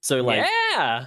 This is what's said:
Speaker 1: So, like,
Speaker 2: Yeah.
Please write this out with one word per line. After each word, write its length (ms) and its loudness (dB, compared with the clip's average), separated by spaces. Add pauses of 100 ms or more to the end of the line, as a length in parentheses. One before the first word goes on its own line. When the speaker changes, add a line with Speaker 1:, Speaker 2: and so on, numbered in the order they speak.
Speaker 1:
So, 200 0
like, 240 2 (280)
Speaker 2:
Yeah. 320 -2